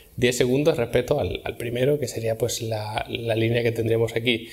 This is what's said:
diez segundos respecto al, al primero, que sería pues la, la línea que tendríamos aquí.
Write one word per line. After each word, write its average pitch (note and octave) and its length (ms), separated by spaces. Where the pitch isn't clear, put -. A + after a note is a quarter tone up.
diez A#2+ 180
segundos C#3+ 400
respecto B2 460
al, A2+ 240
al - 100
primero, B2+ 440
que B2 100
sería A2+ 280
pues - 240
la, A2 460
la A2+ 280
línea A#2 280
que A#2 80
tendríamos A2+ 460
aquí. A#2 360